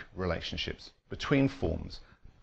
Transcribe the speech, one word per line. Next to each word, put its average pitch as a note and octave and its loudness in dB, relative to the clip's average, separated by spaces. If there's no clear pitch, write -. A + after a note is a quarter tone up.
relationships E2+ -2
between C3+ 4
forms - -2